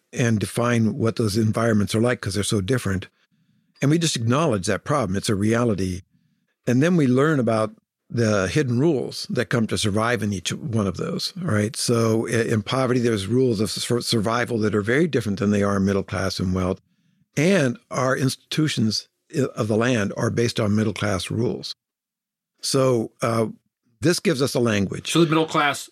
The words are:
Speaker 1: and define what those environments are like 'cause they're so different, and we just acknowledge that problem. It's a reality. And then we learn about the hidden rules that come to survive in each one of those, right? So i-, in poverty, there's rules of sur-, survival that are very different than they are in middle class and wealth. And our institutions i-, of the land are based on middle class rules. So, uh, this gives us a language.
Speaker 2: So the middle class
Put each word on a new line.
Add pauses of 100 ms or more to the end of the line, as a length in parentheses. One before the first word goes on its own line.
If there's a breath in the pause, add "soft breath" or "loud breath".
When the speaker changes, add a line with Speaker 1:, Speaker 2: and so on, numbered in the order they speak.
(120)
Speaker 1:
and
define
what
those
environments
are
like
'cause
they're
so
different, (720)
and
we
just
acknowledge
that
problem.
It's
a
reality. (640)
And
then
we
learn
about (360)
the
hidden
rules
that
come
to
survive
in
each
one
of
those,
right?
So
i-,
in
poverty,
there's
rules
of
sur-,
survival
that
are
very
different
than
they
are
in
middle
class
and
wealth. (560)
And (120)
our
institutions (260)
i-,
of
the
land
are
based
on
middle
class
rules. (840)
So, (120)
uh, (560)
this
gives
us
a
language.
Speaker 2:
So
the
middle
class